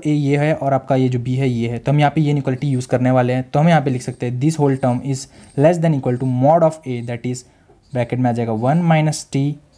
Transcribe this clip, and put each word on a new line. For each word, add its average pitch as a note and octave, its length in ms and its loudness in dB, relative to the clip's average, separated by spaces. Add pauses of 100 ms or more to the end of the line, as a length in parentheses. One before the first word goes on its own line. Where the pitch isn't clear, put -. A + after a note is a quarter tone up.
ए D3+ 60 2
ये C#3+ 240 0
है D3+ 180 0
और C#3 180 -2
आपका C3+ 220 0
ये C3 140 2
जो B2 100 -2
बी B2+ 160 -4
है C3+ 140 0
ये A#2 200 -2
है। A#2+ 100 -6
तो C#3 120 -2
हम D3 80 4
यहाँ C#3+ 160 4
पे D#3+ 60 2
ये D3 100 2
इनइक्वालिटी C#3 360 -2
यूज़ B2+ 200 -2
करने B2+ 240 2
वाले B2+ 220 2
हैं। B2+ 160 -4
तो D3 100 0
हम D#3+ 100 4
यहाँ D#3+ 120 4
पे C#3 80 -2
लिख B2 120 -4
सकते - 240 -8
हैं, B2 160 -4
this D#3 180 0
whole C#3 240 2
term B2 220 0
is C3+ 220 -6 (300)
less D#3+ 280 2
than D3+ 160 2
equal B2 200 -2
to C3 160 -2
mod D#3 320 4
of D#3 180 -14
A, A#2+ 180 -6
that A#2+ 260 -6
is B2 140 -10 (480)
ब्रैकेट B2+ 260 -2
में B2+ 100 2
आ A#2 40 0
जाएगा A#2 200 -2
वन C3 300 0
माइनस D#3 480 0
टी, C#3+ 240 -2 (220)